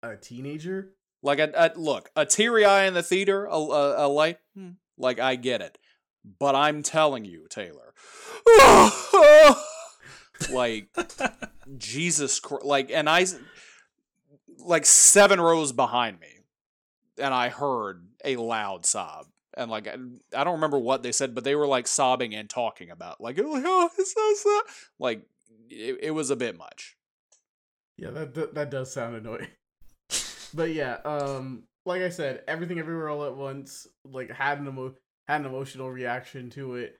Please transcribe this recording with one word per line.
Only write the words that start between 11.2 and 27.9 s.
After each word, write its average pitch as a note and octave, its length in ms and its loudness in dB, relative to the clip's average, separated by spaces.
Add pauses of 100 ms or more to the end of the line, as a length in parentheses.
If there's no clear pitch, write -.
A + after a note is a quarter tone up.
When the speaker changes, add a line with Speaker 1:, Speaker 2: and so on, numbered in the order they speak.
Speaker 2:
Jesus C#3+ 640 -4
Christ, - 240 -12
like, C#3 260 -2
and D3+ 180 -2
I E3+ 140 4
s-, F#3 160 -4 (1200)
like, E3 280 0
seven G3 540 6
rows E3 320 2
behind A#2+ 480 -2
me, - 80 -20 (880)
and C3+ 160 -2
I B2 140 0
heard A2 580 -6 (180)
a C3+ 120 -4
loud G#2+ 500 -6
sob. D#2 400 -8 (300)
And, A#2 140 -10
like, G#2+ 180 -10
I, - 80 -14 (420)
I C#3 60 -2
don't F3 120 -2
remember D3+ 220 -2
what B2+ 240 -2
they B2 100 -8
said, B2+ 220 -4
but A#2+ 100 -10
they C#3 100 -2
were, D3 120 0
like, C3 200 -2
sobbing B2 480 -2
and G#2+ 140 -14
talking G#2 420 -10
about, E2+ 300 -18
like, B2 200 -10
"Oh, C#4 240 -4
oh, F4 340 0
it's F#4+ 140 -4
so G#4+ 220 0
sad." G#4 280 0 (360)
Like, A2+ 240 -6 (480)
it, B2 320 -10
it D#3 80 -8
was D#3 200 -6
a C#3 60 -2
bit A2+ 220 -8
much. - 380 -20 (1000)